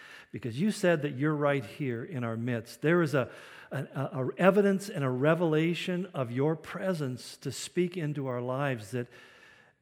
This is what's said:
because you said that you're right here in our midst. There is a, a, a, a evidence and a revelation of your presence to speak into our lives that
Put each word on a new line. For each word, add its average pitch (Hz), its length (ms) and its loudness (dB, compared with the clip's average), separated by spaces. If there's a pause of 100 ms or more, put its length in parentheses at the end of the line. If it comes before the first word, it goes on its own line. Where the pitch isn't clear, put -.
(320)
because 110 260 -8
you 202 140 2
said 175 300 4
that 143 160 -2
you're 151 180 2
right 143 300 2
here 120 360 -4
in 123 220 -6
our 113 140 -4
midst. 117 440 -4
There 175 200 6
is 143 120 2
a, 127 140 2 (460)
a, 139 60 -4 (140)
a, 135 300 -4
a 123 140 -2
evidence 196 500 6
and 165 160 -4
a 131 60 2
revelation 165 1040 2
of 127 180 -4
your 143 240 2
presence 160 880 -6
to 139 100 -6
speak 185 460 -2
into 147 300 -2
our 123 120 -2
lives 127 520 -2
that 120 160 -2 (760)